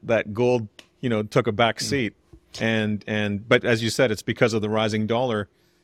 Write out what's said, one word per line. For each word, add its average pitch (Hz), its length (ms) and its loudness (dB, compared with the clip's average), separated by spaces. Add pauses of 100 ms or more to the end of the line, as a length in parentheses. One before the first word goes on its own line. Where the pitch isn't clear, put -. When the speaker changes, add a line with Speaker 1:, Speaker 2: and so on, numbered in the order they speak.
Speaker 1:
that 107 300 0
gold, 120 360 2 (320)
you 131 80 -2
know, 110 160 0
took 117 240 0
a 113 40 0
back 110 260 2
Speaker 2:
Mm. - 40 -6
Speaker 1:
seat. 127 320 -2 (460)
And, 107 460 0
and, 104 420 -4
but 123 160 4
as 113 180 2
you 113 80 0
said, 127 200 2
it's 104 120 -6
because 117 300 0
of 110 100 0
the 107 80 -2
rising 110 360 0
dollar. 113 420 -2 (360)